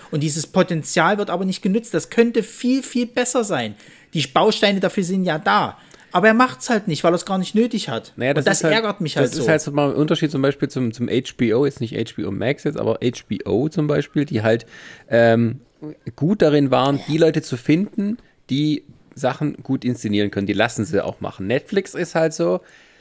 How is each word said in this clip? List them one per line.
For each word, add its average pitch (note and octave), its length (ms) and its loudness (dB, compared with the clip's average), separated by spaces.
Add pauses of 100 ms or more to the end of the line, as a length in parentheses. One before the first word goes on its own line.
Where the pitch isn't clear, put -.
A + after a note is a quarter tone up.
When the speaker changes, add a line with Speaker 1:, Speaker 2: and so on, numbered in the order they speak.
(120)
Speaker 1:
Und D3+ 100 -2
dieses D3+ 260 -2
Potenzial F3+ 720 0
wird G#3 120 -4
aber F3+ 160 -2
nicht F#3+ 160 -4
genutzt. G#3+ 320 0
Das D#3+ 160 -2
könnte A#3 340 2
viel, B3+ 400 -2
viel A#3+ 240 -2
besser A#3+ 380 -2
sein. B2 300 -4 (380)
Die D#3+ 140 0
Bausteine G3+ 540 2
dafür F#3+ 240 0
sind F#3 180 -2
ja D#3+ 160 -2
da. - 380 0 (340)
Aber F#3+ 160 4
er A3 80 8
macht's B3 340 0
halt G#3+ 200 0
nicht, D3+ 160 -2
weil E3+ 80 6
er's F3 120 -2
gar F#3+ 140 -2
nicht F3+ 160 -4
nötig A3+ 340 0
hat. A2+ 280 -6
Speaker 2:
Naja, B2+ 160 2
das C#3+ 100 0
Speaker 1:
Und - 60 -4
das G3 100 4
Speaker 2:
ist - 60 0
halt, D#3+ 100 4
Speaker 1:
ärgert G#3+ 260 -2
mich D#3 140 -4
halt C3+ 120 2
Speaker 2:
das A2+ 60 -8
ist C#3 120 -2
Speaker 1:
so. A#2 40 2
Speaker 2:
halt D#3 120 4
so C#3+ 100 -8
mal C#3+ 200 2
ein - 40 -4
Unterschied D3+ 340 2
zum C#3 140 -2
Beispiel C#3 260 0
zum, B2+ 220 -2
zum A#2+ 180 -4
H A#2+ 280 -2
B A2+ 160 2
O, C3+ 120 4
jetzt - 140 -4
nicht A#2 160 -6
H A2+ 220 -6
B G#2 80 -6
O G2 60 -6
Max B2 340 -4
jetzt, D3+ 120 -4
aber A2 240 -2
H B2 280 -2
B G#2 160 -4
O A#2+ 240 0
zum D3+ 180 -2
Beispiel, D3 380 -2
die A2+ 180 -2
halt, A2+ 240 0 (420)
ähm, A#2 520 4 (560)
gut F#3+ 260 0
darin D3 260 4
waren, C3 380 2
die D3+ 100 0
Leute D#3+ 240 4
zu - 160 -6
finden, G3+ 600 -2 (340)
die D3+ 320 -2 (320)
Sachen B2+ 480 -2
gut C3+ 200 -2
inszenieren G#2 460 0
können. G2+ 160 -2
Die G2+ 80 0
lassen G#2+ 320 0
sie F2 180 0
auch - 160 -8
machen. F#2+ 280 -8
Netflix D3 480 -2
ist E3 180 -6
halt D#3+ 220 0
so, F3 240 -2 (420)